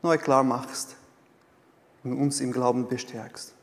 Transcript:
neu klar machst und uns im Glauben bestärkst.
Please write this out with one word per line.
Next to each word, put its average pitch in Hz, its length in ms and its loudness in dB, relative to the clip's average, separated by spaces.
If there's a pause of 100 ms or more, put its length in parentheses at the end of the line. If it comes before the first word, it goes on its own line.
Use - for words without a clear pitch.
neu 165 140 4
klar 135 280 4
machst - 520 -4 (1080)
und 123 80 -4
uns 139 280 0
im 127 120 -2
Glauben 123 340 2
bestärkst. - 680 -10 (100)